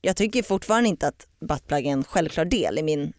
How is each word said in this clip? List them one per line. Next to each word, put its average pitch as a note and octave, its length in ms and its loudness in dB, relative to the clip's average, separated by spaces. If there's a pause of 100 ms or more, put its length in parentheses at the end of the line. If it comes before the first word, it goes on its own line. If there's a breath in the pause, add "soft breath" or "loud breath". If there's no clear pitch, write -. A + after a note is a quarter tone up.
jag F#3 160 0
tycker A3 260 0
fortfarande A3 460 2
inte E3 200 0
att - 180 -8 (220)
buttplug C#3+ 380 -2
är C#3+ 40 0
en C3+ 140 0
självklar D#3+ 400 0
del F3 340 0
i D#3 40 -2
min, D3+ 360 -2